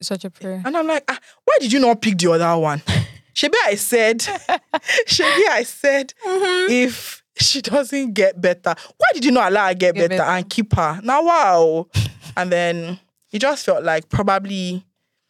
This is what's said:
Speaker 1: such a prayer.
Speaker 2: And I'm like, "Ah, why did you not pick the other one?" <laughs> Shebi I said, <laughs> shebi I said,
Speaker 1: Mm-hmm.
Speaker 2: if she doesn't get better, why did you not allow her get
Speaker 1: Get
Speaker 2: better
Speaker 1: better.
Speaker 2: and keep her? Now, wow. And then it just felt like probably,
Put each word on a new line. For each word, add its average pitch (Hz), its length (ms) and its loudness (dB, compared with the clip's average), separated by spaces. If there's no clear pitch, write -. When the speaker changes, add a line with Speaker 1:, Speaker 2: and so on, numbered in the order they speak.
Speaker 1:
such 196 240 -8
a 180 40 -12
prayer. 190 320 -10
Speaker 2:
And 269 140 -4
I'm 320 100 0
like, 311 220 -2
"Ah, 262 100 -4
why 587 140 4
did 240 140 0
you 277 80 4
not 233 220 4
pick 208 160 0
the 170 140 2
other 170 260 2
one?" 151 280 -2
<laughs> - 480 -4
Shebi 294 200 0
I 202 120 0
said, 226 440 2
<laughs> - 880 -4
shebi 554 420 2
I 240 140 0
said, 277 500 -2
Speaker 1:
Mm-hmm. 370 460 0
Speaker 2:
if 247 500 -2
she - 220 0
doesn't 269 540 -2
get 190 260 2
better, 180 340 0
why - 180 2
did 254 100 -4
you 285 60 4
not 226 220 2
allow 202 160 2
her 185 60 0
get 180 200 2
Speaker 1:
Get 170 160 2
Speaker 2:
better 185 120 0
Speaker 1:
better. 156 80 0
Speaker 2:
and 180 180 -2
keep - 260 -2
her? 165 280 0
Now, 269 200 0
wow. 180 640 4
And 180 140 -2
then 175 480 -2
it 208 80 -6
just 269 260 -2
felt 165 180 0
like 160 240 -2
probably, 196 720 -2